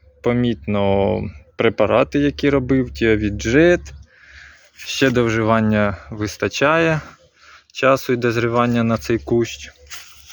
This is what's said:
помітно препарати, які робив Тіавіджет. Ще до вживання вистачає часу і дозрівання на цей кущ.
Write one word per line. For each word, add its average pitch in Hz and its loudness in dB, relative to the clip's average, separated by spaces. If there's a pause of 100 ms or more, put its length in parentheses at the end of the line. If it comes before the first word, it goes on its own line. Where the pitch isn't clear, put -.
(240)
помітно 101 0 (360)
препарати, 110 2
які 143 0
робив 131 0
Тіавіджет. 113 2 (840)
Ще - 0
до 120 2
вживання 110 2 (120)
вистачає 143 -2 (680)
часу 131 0
і 120 0
дозрівання 120 0
на 113 0
цей 117 -2
кущ. - -4 (600)